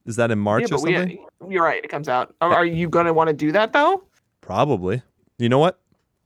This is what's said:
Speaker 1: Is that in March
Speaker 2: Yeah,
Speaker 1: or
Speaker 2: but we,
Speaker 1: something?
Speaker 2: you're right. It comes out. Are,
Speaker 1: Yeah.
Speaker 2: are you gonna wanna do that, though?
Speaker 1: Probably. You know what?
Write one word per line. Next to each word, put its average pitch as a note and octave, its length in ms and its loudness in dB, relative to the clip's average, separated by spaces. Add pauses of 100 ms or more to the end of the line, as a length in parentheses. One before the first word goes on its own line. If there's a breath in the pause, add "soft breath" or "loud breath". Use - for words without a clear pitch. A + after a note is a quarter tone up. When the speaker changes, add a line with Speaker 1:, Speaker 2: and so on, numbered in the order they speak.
Speaker 1:
Is A2 120 -10
that A#2 160 0
in G#2 80 0
March G#2 220 2
Speaker 2:
Yeah, A#3+ 40 -2
Speaker 1:
or D3 120 -2
Speaker 2:
but C#3 40 -4
we, E3+ 140 0
Speaker 1:
something? F3+ 300 -6 (220)
Speaker 2:
you're F#3 140 0
right. C#3+ 200 0
It - 60 -14
comes D#3 200 -8
out. B2 320 -2
Are, E3+ 100 2
Speaker 1:
Yeah. D#3 60 4
Speaker 2:
are E3+ 100 2
you E3+ 220 -2
gonna E3+ 240 2
wanna D#3+ 200 2
do D3+ 200 -2
that, A3 200 0
though? F4 300 2 (380)
Speaker 1:
Probably. G#2+ 640 -2 (360)
You A#2 100 0
know C3 120 4
what? F3 180 2 (480)